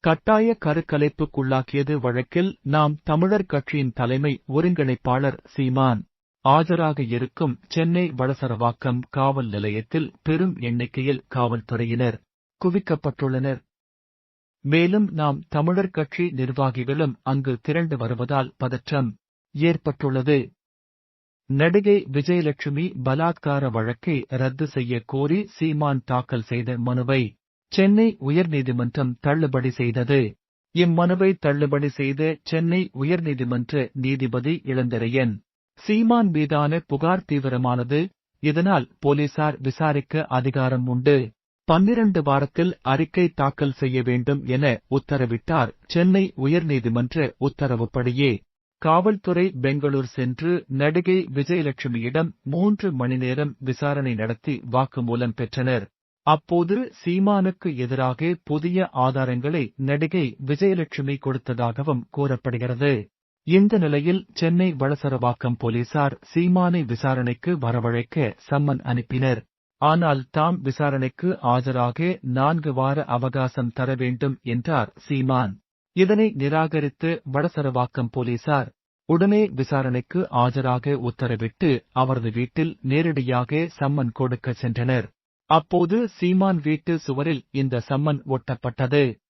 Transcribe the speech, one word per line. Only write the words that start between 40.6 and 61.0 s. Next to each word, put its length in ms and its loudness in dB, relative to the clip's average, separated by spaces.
உண்டு. 300 4
பன்னிரண்டு 540 4
வாரத்தில் 600 0
அறிக்கை 480 2
தாக்கல் 420 -2
செய்ய 300 -2
வேண்டும்" 440 0
என 440 0
உத்தரவிட்டார். 840 0
சென்னை 520 4
உயர்நீதிமன்ற 1000 0
உத்தரவுப்படியே 920 0
காவல்துறை 720 2
பெங்களூர் 540 0
சென்று 600 -2
நடிகை 680 0
விஜயலட்சுமியிடம் 960 -2
மூன்று 520 0
மணி 240 -2
நேரம் 420 -2
விசாரணை 540 -2
நடத்தி 580 -4
வாக்குமூலம் 640 -2
பெற்றனர். 500 -2
அப்போது 680 0
சீமானுக்கு 800 0
எதிராக 680 -2
புதிய 500 -2
ஆதாரங்களை 840 0
நடிகை 720 -2
விஜயலட்சுமி 720 0